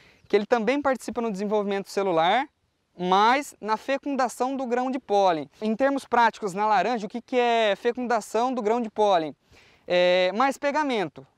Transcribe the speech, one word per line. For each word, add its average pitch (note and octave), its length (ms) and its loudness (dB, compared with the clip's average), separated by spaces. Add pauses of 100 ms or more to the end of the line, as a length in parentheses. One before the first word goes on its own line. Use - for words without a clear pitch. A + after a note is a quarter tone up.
(300)
que G#3 80 2
ele G#3 100 2
também B3 340 0
participa B3+ 400 -4
no A#3 100 -2
desenvolvimento G3 580 -2
celular, G3 580 2 (500)
mas G#3 640 2
na G#3+ 160 -2
fecundação C4 800 -4
do C4 100 -4
grão B3 240 -2
de C4 100 -4
pólen. F#3+ 500 0 (120)
Em G#3+ 140 -2
termos C4+ 300 0
práticos, A3+ 480 0
na G#3 120 -2
laranja, G#3+ 400 0
o G3+ 40 -8
que A#3 120 -10
que - 160 -4
é A#3 380 2
fecundação A#3+ 800 -2
do B3 80 -4
grão A3 200 0
de A3 80 -6
pólen? F3+ 460 2 (520)
É, F3+ 460 2
mais C4 240 0
pegamento. B3+ 680 -4 (120)